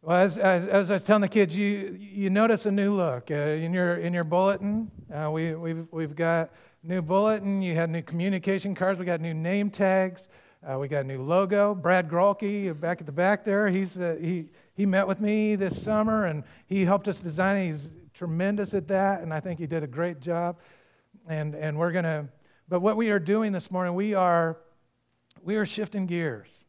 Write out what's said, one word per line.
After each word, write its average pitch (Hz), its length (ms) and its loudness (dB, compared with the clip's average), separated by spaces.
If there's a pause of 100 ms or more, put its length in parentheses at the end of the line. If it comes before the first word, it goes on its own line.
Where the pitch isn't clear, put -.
Well, 165 160 2
as, 185 220 4
as, 190 280 4
as 196 240 4
I 202 40 4
was 185 100 -2
telling 208 160 6
the 196 80 2
kids, 190 260 2
you, 202 460 -2
you 202 300 -4
notice 220 340 4
a 208 60 0
new 202 260 2
look. 147 340 -2
Uh, 151 40 -2
in 156 400 -2
your, 175 220 0
in 170 180 -2
your 170 100 0
bulletin, 196 680 0 (220)
uh, 151 180 -4
we, 160 240 -2
we've, 165 360 -6
we've 156 260 -6
got 165 320 2 (340)
new 175 200 -4
bulletin. 196 580 2
You 180 140 -2
had 165 160 0
new 165 100 -2
communication 190 720 -2
cards. 185 240 0
We 180 60 -6
got 175 160 -2
new 165 140 -4
name 190 340 0
tags. 190 600 0 (380)
Uh, 135 120 -4
we 139 100 -4
got 143 120 0
a 135 40 -4
new 135 180 -6
logo. 196 520 2
Brad 175 340 2
Grolke, 196 720 0
back 170 200 -2
at 165 60 -12
the 147 60 -10
back 196 320 2
there, 208 240 2
he's, 185 300 -2
uh, 170 200 -2
he, 165 300 -4 (240)
he 196 140 0
met 190 200 4
with 190 140 -2
me 214 360 2
this 185 240 -2
summer, 214 440 0
and 151 180 -2 (240)
he 190 200 2
helped 196 200 2
us 190 120 -4
design 185 380 0
it. 190 100 0
He's 156 240 -6 (240)
tremendous 190 580 -2
at 175 160 -2
that, 196 320 2
and 160 140 -6
I 156 60 -2
think 170 180 -8
he 165 80 -6
did 160 160 -2
a 147 60 -8
great 160 320 -4
job. 170 360 -4 (720)
And, 151 260 -4
and 151 240 -4
we're 170 140 0
gonna, 160 360 -2 (400)
but 180 120 0
what 208 160 2
we 226 140 0
are 208 80 4
doing 202 340 0
this 180 180 -6
morning, 180 240 -2
we 202 200 -2
are, 170 440 4 (840)
we 190 140 -2
are 208 80 2
shifting 202 420 -6
gears. 160 420 -4 (200)